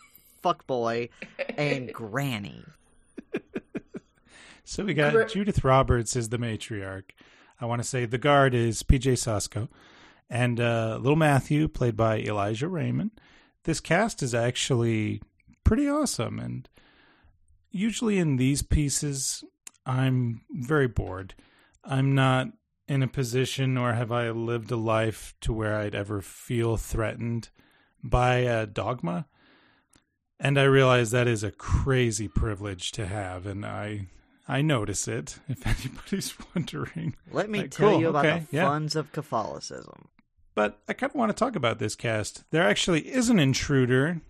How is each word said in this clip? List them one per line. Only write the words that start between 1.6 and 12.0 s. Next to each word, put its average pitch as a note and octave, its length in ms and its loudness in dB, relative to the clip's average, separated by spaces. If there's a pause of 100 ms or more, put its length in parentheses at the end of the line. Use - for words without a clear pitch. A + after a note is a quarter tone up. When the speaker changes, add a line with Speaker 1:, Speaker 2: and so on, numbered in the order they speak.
Speaker 1:
Granny. A2 760 -6 (2000)
Speaker 2:
So - 220 -8
we F#3 100 -2
got D3 180 2
Speaker 3:
Gra- A3 160 4
Speaker 2:
Judith G3 360 0
Roberts B2+ 500 4
as A#2 140 -2
the A2+ 100 -4
matriarch. G2+ 720 -6 (500)
I B2 60 -6
wanna A#2 160 -2
say B2 220 -2
the A#2 140 -2
guard C#3 360 6
is A#2 300 2
P C#3+ 160 8
J C3 140 2
Sasko, G#2+ 540 -4 (600)
and, A#2+ 320 0
uh, A2+ 400 0
Little C3+ 160 4
Matthew, D3+ 500 4
played A#2+ 300 0
by A2 240 2